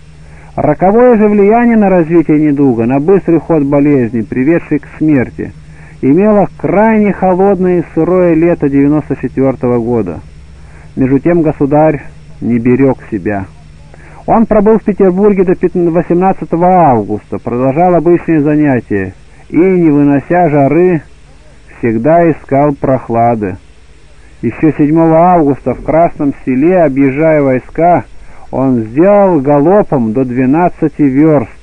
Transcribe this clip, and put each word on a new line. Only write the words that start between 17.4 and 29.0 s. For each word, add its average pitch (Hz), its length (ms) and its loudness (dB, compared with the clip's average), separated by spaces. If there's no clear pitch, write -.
обычные 165 460 0
занятия 131 720 -2
и, 147 80 -2
не 175 320 2
вынося 143 580 0
жары, 147 540 2
всегда 147 540 0
искал 143 420 -2
прохлады. 117 840 -2
Ещё 143 320 -2
седьмого 160 460 2
августа 160 560 0
в - 80 -12
Красном 156 500 -2
Селе, 160 360 0
объезжая 143 600 0
войска, 139 600 0
он 127 320 -2
сделал 180 560 2